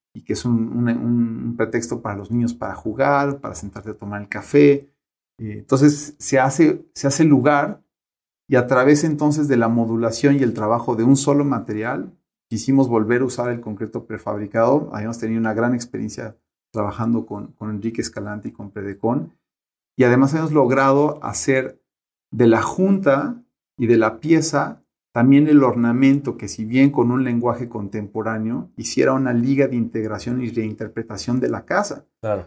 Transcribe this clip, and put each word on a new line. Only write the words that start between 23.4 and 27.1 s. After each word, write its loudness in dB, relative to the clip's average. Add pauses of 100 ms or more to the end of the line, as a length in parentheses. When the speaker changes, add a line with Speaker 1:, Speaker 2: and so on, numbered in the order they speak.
Speaker 1:
y -2
de 6
la 0
pieza 0 (280)
también 6
el 8
ornamento 2
que, -12
si -8
bien 4
con 2